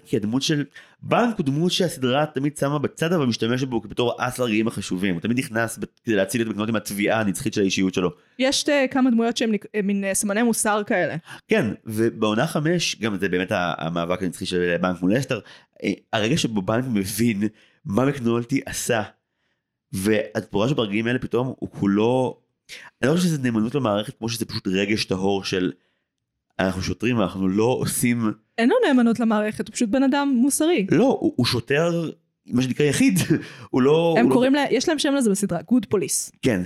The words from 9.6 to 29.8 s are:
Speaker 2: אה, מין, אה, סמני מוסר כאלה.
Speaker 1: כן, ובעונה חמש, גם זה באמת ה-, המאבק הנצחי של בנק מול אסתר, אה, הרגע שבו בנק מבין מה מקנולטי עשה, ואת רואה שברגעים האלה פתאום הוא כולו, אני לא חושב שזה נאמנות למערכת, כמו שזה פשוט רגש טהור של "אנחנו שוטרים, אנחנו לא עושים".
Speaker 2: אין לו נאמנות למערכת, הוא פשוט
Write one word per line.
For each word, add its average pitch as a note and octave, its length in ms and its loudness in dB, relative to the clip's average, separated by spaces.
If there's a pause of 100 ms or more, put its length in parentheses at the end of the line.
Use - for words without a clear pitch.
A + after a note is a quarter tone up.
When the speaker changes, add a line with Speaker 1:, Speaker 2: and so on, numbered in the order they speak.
Speaker 2:
אה, G#3+ 80 -2
מין, G3 220 -2
אה, G3 100 -2
סמני G3+ 280 -2
מוסר A3 440 0
כאלה. D#3 300 0 (320)
Speaker 1:
כן, G#3 180 2 (200)
ובעונה A2 600 2
חמש, E3 540 0
גם G#2 180 -2
זה F#2+ 100 0
באמת F2+ 240 0
ה-, F2 260 0
המאבק E2+ 440 -4
הנצחי F2+ 240 -6
של F2 340 0
בנק F2+ 220 -2
מול F#2+ 160 2
אסתר, B2+ 220 -4 (440)
אה, G2+ 80 -2 (200)
הרגע A2+ 240 0
שבו A2 260 -2
בנק A2+ 260 0
מבין G#2 540 0 (420)
מה G2+ 200 0
מקנולטי B2 600 0
עשה, - 360 -4 (880)
ואת G#2 600 -2
רואה G2+ 160 0
שברגעים A2+ 380 0
האלה B2 120 0
פתאום B2 400 -4
הוא - 120 -8
כולו, A#2 720 0 (600)
אני A#2+ 80 4
לא E3 60 4
חושב F3+ 120 2
שזה D#3+ 100 0
נאמנות A#2+ 360 0
למערכת, G#2+ 440 -2
כמו A2 100 -4
שזה A2+ 160 -4
פשוט - 240 -8
רגש G2+ 360 0
טהור F#2+ 400 -2
של F#2 280 -2 (840)
"אנחנו F#2 240 0
שוטרים, A2 380 -2
אנחנו F#2+ 280 0
לא A2 320 2
עושים". A#2+ 520 0 (260)
Speaker 2:
אין A3+ 100 4
לו G4 80 4 (100)
נאמנות A#3+ 340 4
למערכת, A3 480 -2
הוא G#3+ 60 -14
פשוט A#3+ 140 0